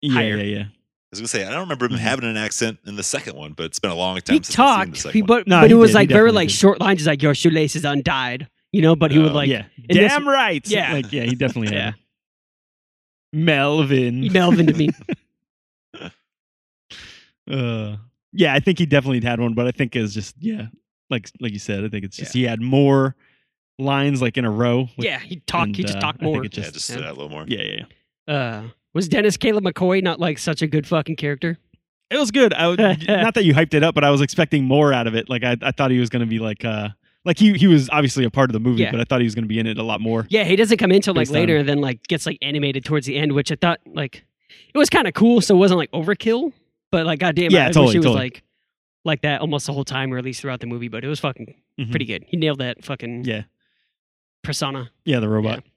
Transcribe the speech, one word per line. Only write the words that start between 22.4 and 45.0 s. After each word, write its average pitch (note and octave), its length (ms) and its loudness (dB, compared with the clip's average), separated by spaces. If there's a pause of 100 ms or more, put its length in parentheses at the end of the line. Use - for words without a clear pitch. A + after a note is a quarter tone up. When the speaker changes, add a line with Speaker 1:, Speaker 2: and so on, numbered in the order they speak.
Speaker 1:
he B2 60 0
had A2+ 140 -4
more C3+ 560 2 (600)
lines, C#3 440 -2
like, A#2 140 -2
in B2+ 80 -2
a A2+ 60 0
row. A#2+ 460 0
With, A#2+ 100 -4
Speaker 2:
Yeah, C#3+ 120 -4
he - 180 -14 (100)
talked, E3+ 300 -2
he F#3 60 -6
Speaker 1:
and, F#3+ 60 -4
Speaker 2:
just G2 100 -6
Speaker 1:
uh, - 20 -6
Speaker 2:
talked - 200 -4
Speaker 1:
I - 60 -10
think D#3 100 -2
Speaker 2:
more. C3 80 -4
Speaker 1:
it - 120 -12
Speaker 3:
Yeah, G#2 60 -8
Speaker 1:
just D#2 120 -12
Speaker 3:
just D#2 120 -10
stood A#2+ 160 -10
out D#2 80 -10
a C#2+ 40 -12
little D2 140 -12
more. D2+ 200 -14
Speaker 1:
Yeah, G2+ 140 -6
yeah, G#1 220 -10 (440)
yeah. D#3 60 -6
Speaker 2:
Uh, A#2 280 -6 (320)
was F3 140 -4
Dennis G#3 280 2
Caleb G#3+ 280 -2
McCoy F#3 380 0
not, E3+ 180 -4
like, E3 180 -2
such D#3+ 240 -4
a D#3+ 60 -2
good D3+ 180 -2
fucking D#3+ 300 -2
character? D3+ 420 -6 (520)
Speaker 1:
It B3+ 80 -2
was C4+ 120 0
good. A3+ 240 4
I E3 140 0
would, F3+ 100 -2
Speaker 2:
<laughs> F#3 300 2
Speaker 1:
not G#3+ 260 2
that A3 100 2
you D#3 100 6
hyped D#3 200 2
it D3 80 4
up, D#3+ 120 2
but D3 100 2
I C#3+ 60 6
was C#3+ 100 4
expecting D3 440 0
more C#3+ 280 4
out A#2+ 140 0
of A2 100 -4
it. A2+ 120 -4
Like, B2 140 -4
I, B2 200 0
I C3 100 -2
thought C3+ 180 0
he B2+ 80 2
was A#2+ 120 0
gonna A#2+ 160 -2
be, A2+ 120 -4
like, A2 260 -8
uh, G#2+ 260 -6 (340)
like, E3+ 140 0
he, G#3 160 6
he E3+ 120 4
was D3+ 240 6
obviously C#3 340 0
a A2+ 60 -2
part C3+ 200 2
of - 20 -4
the A2 80 -2
movie, A2+ 220 0
Speaker 2:
Yeah. A2 100 -2
Speaker 1:
but A#2 80 -2
I A#2 40 0
thought B2+ 160 0
he B2 60 2
was G#2+ 80 -2
gonna A2+ 140 -4
be G#2+ 100 -2
in A2+ 80 -2
it A2 120 -6
a A2 40 -6
lot G#2+ 180 -4
more. A2+ 300 -2
Speaker 2:
Yeah, G#3+ 140 2
he F3 100 2
doesn't G#3+ 220 4
come G3 160 2
in G3 100 6
till, G3 120 -2
like, E3 80 0
Speaker 1:
Based C#3+ 100 -4
Speaker 2:
later E3 220 2
Speaker 1:
on D3 60 2
Speaker 2:
and C#3 80 0
then, C#3+ 120 0
like, B2+ 260 -4
gets, E3 200 -4
like, D3 160 -8
animated C#3 420 -4
towards D3 220 -4
the C3+ 100 -6
end, D3 160 -2
which C#3 180 -2
I D3+ 60 -6
thought, E3+ 300 0
like, - 380 -12 (480)
it - 60 0
was D4 120 4
kinda B3 200 2